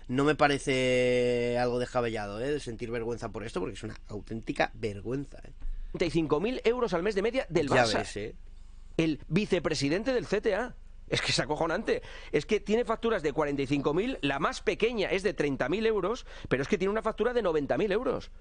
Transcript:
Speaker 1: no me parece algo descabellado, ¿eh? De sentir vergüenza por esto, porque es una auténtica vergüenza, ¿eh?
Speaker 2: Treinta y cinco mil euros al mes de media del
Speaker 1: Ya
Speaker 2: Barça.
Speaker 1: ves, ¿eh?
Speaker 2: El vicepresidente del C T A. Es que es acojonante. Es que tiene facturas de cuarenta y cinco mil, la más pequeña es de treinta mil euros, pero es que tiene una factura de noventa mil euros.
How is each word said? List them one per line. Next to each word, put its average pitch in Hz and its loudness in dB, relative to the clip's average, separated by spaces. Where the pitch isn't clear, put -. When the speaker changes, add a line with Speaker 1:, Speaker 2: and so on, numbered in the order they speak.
Speaker 1:
no 131 2
me 147 4
parece 127 4
algo 123 2
descabellado, 110 -2
¿eh? 135 -2
De 151 -2
sentir 113 -8
vergüenza 117 -4
por 107 -8
esto, 147 -4
porque 120 -6
es - -12
una 110 -10
auténtica 110 -4
vergüenza, 110 -6
¿eh? - -16
Speaker 2:
Treinta 175 0
y 160 0
cinco 151 2
mil 233 -2
euros 233 2
al 170 2
mes 214 0
de 190 0
media 247 0
del 156 2
Speaker 1:
Ya 131 6
Speaker 2:
Barça. 107 2
Speaker 1:
ves, - -4
¿eh? 104 -6
Speaker 2:
El 160 2
vicepresidente 170 2
del 185 0
C 202 0
T 214 2
A. 214 -4
Es - 0
que - 0
es - 2
acojonante. 160 0
Es - 2
que 208 2
tiene 226 2
facturas 220 0
de 147 2
cuarenta 143 0
y 135 0
cinco 143 2
mil, 233 0
la 139 0
más 214 0
pequeña 208 0
es 190 0
de 180 2
treinta 139 0
mil 208 0
euros, 214 0
pero 131 2
es 139 -4
que 202 4
tiene 190 2
una 220 0
factura 214 0
de 233 2
noventa 151 2
mil 190 2
euros. 226 -2